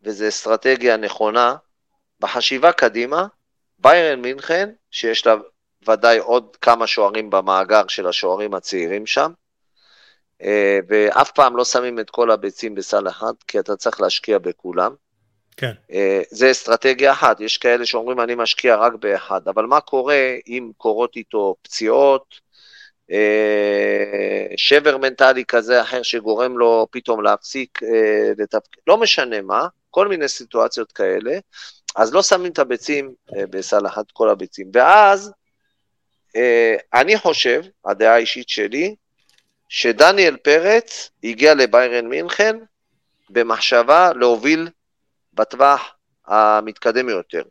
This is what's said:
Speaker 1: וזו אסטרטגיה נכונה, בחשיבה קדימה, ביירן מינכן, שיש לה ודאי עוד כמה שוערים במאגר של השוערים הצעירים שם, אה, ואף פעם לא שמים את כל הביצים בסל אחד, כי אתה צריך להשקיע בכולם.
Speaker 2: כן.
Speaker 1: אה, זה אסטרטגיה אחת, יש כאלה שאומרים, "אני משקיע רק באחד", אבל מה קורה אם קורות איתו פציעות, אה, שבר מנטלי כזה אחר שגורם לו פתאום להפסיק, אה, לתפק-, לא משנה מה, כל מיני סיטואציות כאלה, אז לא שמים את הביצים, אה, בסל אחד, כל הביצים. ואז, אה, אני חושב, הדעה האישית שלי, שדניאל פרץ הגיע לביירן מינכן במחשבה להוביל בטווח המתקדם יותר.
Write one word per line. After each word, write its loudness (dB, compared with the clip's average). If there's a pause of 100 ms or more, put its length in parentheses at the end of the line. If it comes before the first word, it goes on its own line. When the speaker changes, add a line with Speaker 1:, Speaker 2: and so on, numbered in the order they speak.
Speaker 1:
וזו -6
אסטרטגיה 0
נכונה, -2 (640)
בחשיבה 0
קדימה, -2 (520)
ביירן 4
מינכן, -4 (220)
שיש -4
לה 6 (520)
ודאי 4
עוד -2
כמה 2
שוערים -2
במאגר 2
של -6
השוערים -4
הצעירים -6
שם, -2 (1080)
אה, 0
ואף 2
פעם 2
לא 0
שמים -4
את -10
כל 0
הביצים -4
בסל -4
אחד, -8 (140)
כי -4
אתה -6
צריך -4
להשקיע -2
בכולם. -4 (640)
Speaker 2:
כן. -8 (200)
Speaker 1:
אה, 0
זה 2
אסטרטגיה 0
אחת, 2
יש -6
כאלה 0
שאומרים, -6
"אני -4
משקיע 2
רק 2
באחד", -4
אבל -2
מה 2
קורה -2 (120)
אם -10
קורות -2
איתו -4
פציעות, 0 (720)
אה, -2 (120)
שבר 2
מנטלי 2
כזה 0
אחר -6
שגורם -4
לו 2
פתאום -4
להפסיק, -4
אה, 0
לתפק-, -6 (100)
לא 6
משנה -2
מה, -4 (240)
כל 0
מיני -4
סיטואציות -4
כאלה, -4 (560)
אז 0
לא 4
שמים 0
את -6
הביצים, -4 (220)
אה, -6
בסל -2
אחד, -8 (100)
כל 0
הביצים. -6
ואז, 4 (1040)
אה, 2 (180)
אני 4
חושב, 0 (220)
הדעה 4
האישית -2
שלי, -4 (760)
שדניאל 2
פרץ 0 (140)
הגיע 4
לביירן 2
מינכן -4 (720)
במחשבה 2
להוביל 0 (640)
בטווח 0 (300)
המתקדם 0
יותר. -6